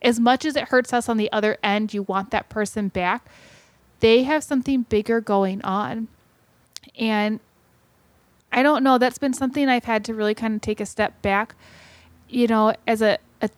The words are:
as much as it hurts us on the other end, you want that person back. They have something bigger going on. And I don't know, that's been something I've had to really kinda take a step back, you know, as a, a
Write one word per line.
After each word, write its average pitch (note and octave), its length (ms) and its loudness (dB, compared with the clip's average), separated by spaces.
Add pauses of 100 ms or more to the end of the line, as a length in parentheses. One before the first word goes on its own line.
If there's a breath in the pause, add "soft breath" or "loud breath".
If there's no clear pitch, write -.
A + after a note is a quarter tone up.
as A#3+ 180 2
much B3 260 2
as D4+ 120 -2
it - 120 -6
hurts B3+ 220 2
us A#3+ 160 0
on A3+ 100 0
the G#3+ 140 -2
other G#3+ 320 0
end, G#3+ 300 -2
you G3+ 100 -4
want G3 280 -4
that - 180 -4
person G#3 400 -4
back. F#3 340 -2 (800 soft breath)
They A#3 220 6
have D4 200 0
something C4+ 460 0
bigger A3 320 0
going G3 400 0
on. G3+ 480 -6 (880)
And G#3+ 420 -2 (1120)
I A#3+ 120 2
don't D4 200 4
know, C4 140 4
that's B3 220 0
been C4+ 140 -2
something C4+ 360 -2
I've B3 160 0
had A3 200 -2
to A#3 80 -8
really G#3+ 220 -2
kinda A3 240 -4
take G#3+ 220 -4
a G#3 60 -6
step - 340 -4
back, G3+ 340 -2 (720 loud breath)
you A#3+ 200 0
know, A3 260 4 (140)
as A3+ 140 0
a, G#3+ 180 2 (220)
a A3 60 -2 (100)